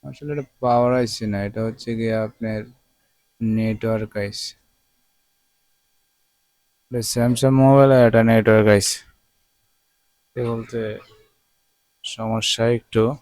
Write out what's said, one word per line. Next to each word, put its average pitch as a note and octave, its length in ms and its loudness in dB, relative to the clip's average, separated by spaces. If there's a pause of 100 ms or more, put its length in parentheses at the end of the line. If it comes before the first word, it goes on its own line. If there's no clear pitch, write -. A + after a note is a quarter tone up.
আসলে C#3 320 -14
এটা C#3 100 -8 (180)
পাওয়ার B2 360 2
আইসি A2+ 320 -6
না, G2+ 60 -4 (100)
এটা A2 200 -8
হচ্ছে A2+ 220 -12 (100)
গিয়ে A2+ 160 -2 (120)
আপনার A2 340 -8 (800)
নেটওয়ার্ক A2 760 -4 (100)
আইসি। - 280 -10 (2250)
এটা B2 120 -6 (140)
Samsung B2 480 2
মোবাইল C#3 360 6
আর B2 120 6
এটা A2+ 200 4
নেটওয়ার্ক A2 460 4
আইসি। - 220 0 (1400)
এ B2 140 -6
বলতে A2+ 320 -8 (1200)
সমস্যা A2+ 600 -4 (140)
একটু। - 260 -2 (180)